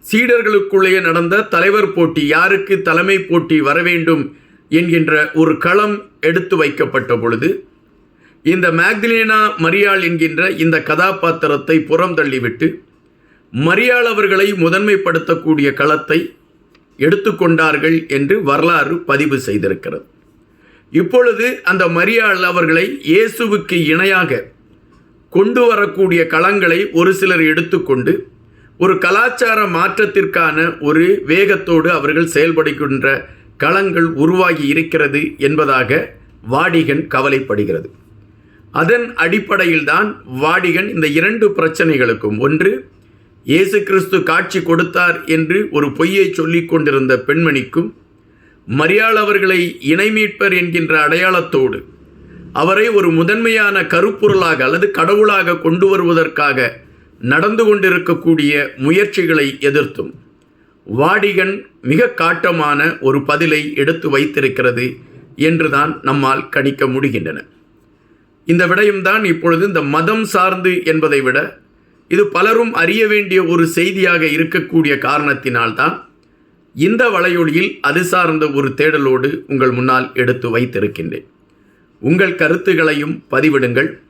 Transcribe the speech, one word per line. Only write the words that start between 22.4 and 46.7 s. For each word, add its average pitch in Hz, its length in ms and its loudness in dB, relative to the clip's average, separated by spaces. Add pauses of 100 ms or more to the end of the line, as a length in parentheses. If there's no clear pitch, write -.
அவர்களை 175 400 2 (200)
இயேசுவுக்கு 202 720 0 (100)
இணையாக 170 540 0 (920)
கொண்டு 233 320 2
வரக்கூடிய 190 640 2
களங்களை 175 540 0 (120)
ஒரு 170 220 4
சிலர் 185 300 0
எடுத்துக்கொண்டு, 156 680 0 (680)
ஒரு 185 180 2
கலாச்சார 220 680 0
மாற்றத்திற்கான 175 1000 0 (140)
ஒரு 160 240 2 (200)
வேகத்தோடு 170 680 2
அவர்கள் 151 420 0
செயல்படுகின்ற 147 720 0 (520)
களங்கள் 170 560 0
உருவாகி 165 520 0
இருக்கிறது 151 560 0 (160)
என்பதாக 139 640 0 (440)
வாடிகன் 156 600 0
கவலைப்படுகிறது. 107 840 -2 (840)
அதன் 233 320 0 (100)
அடிப்படையில்தான் 170 920 0 (260)
வாடிகன் 175 540 0
இந்த 156 200 -2
இரண்டு 202 400 2
பிரச்சனைகளுக்கும், 143 880 0
ஒன்று 156 320 2 (760)
இயேசு 190 340 0
கிறிஸ்து 190 420 0
காட்சி 180 380 -2
கொடுத்தார் 170 680 0
என்று 160 320 0 (120)
ஒரு 147 220 0
பொய்யை 185 360 0
சொல்லிக் 165 420 -2